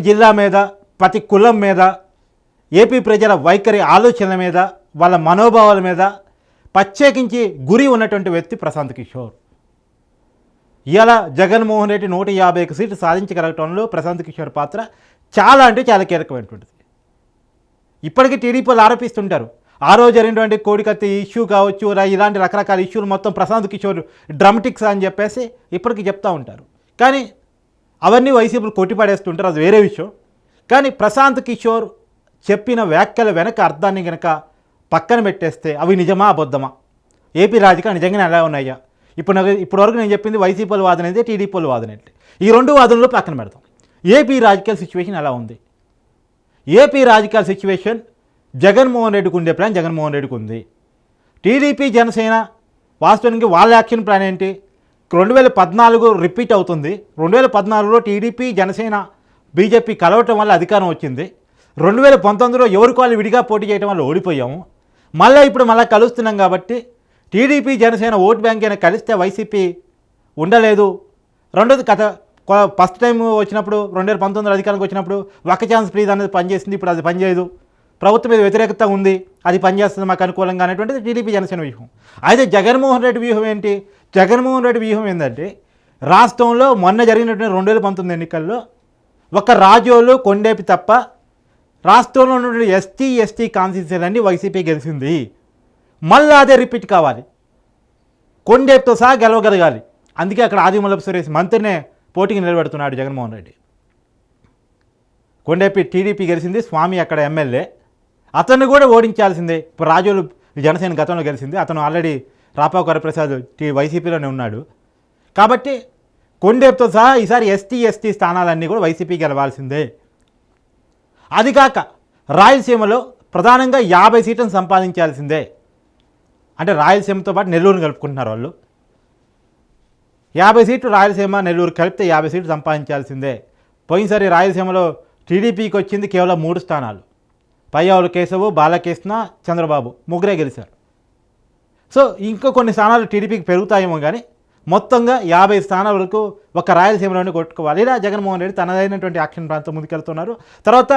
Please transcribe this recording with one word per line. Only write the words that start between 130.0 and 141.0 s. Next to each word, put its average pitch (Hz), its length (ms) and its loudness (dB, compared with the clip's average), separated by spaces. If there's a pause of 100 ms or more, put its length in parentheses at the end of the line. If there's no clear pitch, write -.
యాభై 214 340 4
సీట్లు 247 280 -2
రాయలసీమ, 196 440 0
నెల్లూరు 175 400 -2
కలిపితే 185 320 -4
యాభై 156 220 0
సీట్లు 175 200 -6
సంపాదించాల్సిందే. 143 800 -6 (560)
పోయినసారి 202 440 0
రాయలసీమలో 185 500 0 (440)
టీడీపీకి 202 520 -2
వచ్చింది 202 340 -6
కేవలం 180 300 0
మూడు 170 220 -4
స్థానాలు, 117 360 -8 (720)
పయ్యావుల 180 400 2
కేశవు, 185 320 -4 (120)
బాలకృష్ణ, 170 540 -2 (340)
చంద్రబాబు 151 440 -4 (220)
ముగ్గురే 185 300 -2
గెలిచారు. 127 300 -12 (1200)